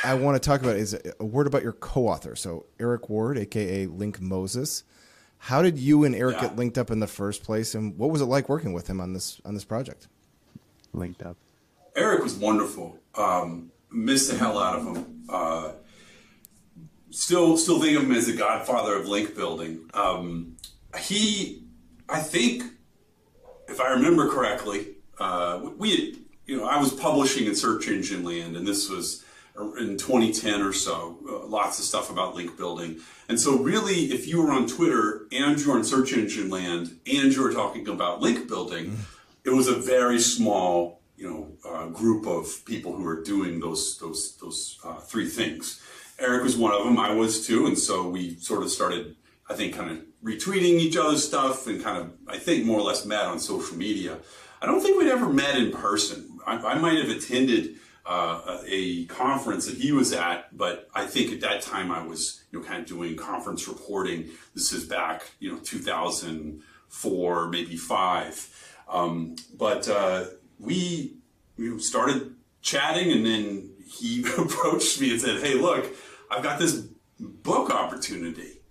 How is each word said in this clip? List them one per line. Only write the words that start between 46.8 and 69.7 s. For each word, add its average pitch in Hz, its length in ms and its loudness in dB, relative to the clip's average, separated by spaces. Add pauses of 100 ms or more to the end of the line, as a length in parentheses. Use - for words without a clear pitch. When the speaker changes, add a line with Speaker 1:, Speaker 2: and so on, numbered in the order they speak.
Speaker 2:
them. 120 160 6
I 104 120 2
was 110 360 2
too. 113 180 4
And - 120 2
so 92 300 0
we 90 280 -6
sort 98 260 -4
of 87 80 -4
started, 90 460 -2 (340)
I - 60 -4
think, 92 200 -4
kind 85 140 -8
of 80 140 -10 (200)
retweeting 175 560 4
each 160 160 2
other's 156 320 4
stuff 135 380 0
and 104 180 -4
kind 98 140 -4
of, 85 140 -8 (160)
I - 100 -8
think, 160 280 2
more 113 140 4
or 104 40 2
less 92 200 0
met 104 220 0
on 85 140 -4
social - 360 -6
media. 90 440 -4 (420)
I - 60 -2
don't 370 120 4
think 392 200 6
we'd 320 100 6
ever 254 180 2
met 139 300 2
in 113 140 2
person. 101 760 -2
I, 110 120 -2
I 123 200 0
might 160 220 4
have 127 100 0
attended, 120 680 2 (280)
uh, 87 580 -2
a, 95 100 -6
a 90 320 -2
conference - 600 -2
that 127 100 -6
he 143 160 0
was 131 220 4
at, 85 420 -4
but 87 380 -4
I - 140 -4
think 117 260 0
at 92 80 -8
that 101 200 -2
time 95 300 -4
I 80 140 -4
was, - 460 -8
you 85 80 -10
know, 80 60 -14
kind 90 160 -8
of 82 60 -12
doing 85 300 -8
conference 87 500 -8
reporting. 90 640 -4 (240)
This - 180 -2
is 90 140 -4
back, - 540 -6
you 95 120 -6
know, 85 80 -10
two - 200 -8
thousand 80 800 -6 (260)
four, 87 640 -2
maybe 85 260 -4
five. 87 720 -2 (400)
Um, 85 480 -2 (220)
but, 101 320 0